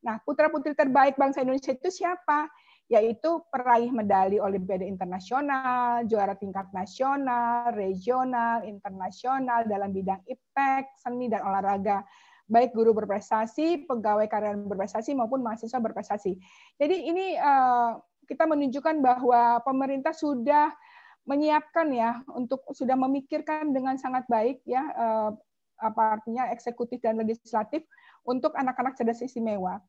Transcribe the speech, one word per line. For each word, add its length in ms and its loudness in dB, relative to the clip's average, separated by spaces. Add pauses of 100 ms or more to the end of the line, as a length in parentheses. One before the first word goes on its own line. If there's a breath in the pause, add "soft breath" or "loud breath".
Nah, 240 -6
putra-putri 480 0
terbaik 400 4
bangsa 320 2
Indonesia 240 -2
itu 240 -2
siapa? 560 -2 (400 soft breath)
Yaitu 520 2 (120)
peraih 400 2
medali 480 2
Olimpiade 400 -2
Internasional, 1300 -2
juara 240 0
tingkat 400 -8
nasional, 960 -2
regional, 960 -2
internasional 1000 -4
dalam 280 -2
bidang 320 -4
IPTEK, 720 -2
seni, 320 -6
dan 160 -2
olahraga, 560 0 (480 soft breath)
baik 240 6
guru 200 6
berprestasi, 920 -2
pegawai 400 2
karyawan 400 -2
berprestasi, 480 -4
maupun 240 -2
mahasiswa 400 -4
berprestasi. 560 -4 (440 loud breath)
Jadi 180 2 (180)
ini, 240 -2
eh, 520 4 (360)
kita 200 -2
menunjukkan 560 0
bahwa 600 4
pemerintah 480 -2
sudah 640 2 (520 loud breath)
menyiapkan 640 0
ya, 320 0 (160)
untuk 320 -4
sudah 240 0
memikirkan 800 -2
dengan 240 -2
sangat 320 -6
baik 320 0
ya, 320 -4
eh, 360 0 (520)
apa 400 0
artinya 320 -4
eksekutif 480 -8
dan 160 0
legislatif 640 -4 (400 soft breath)
untuk 320 -2
anak-anak 400 -2
cerdas 320 -2
istimewa. 640 -4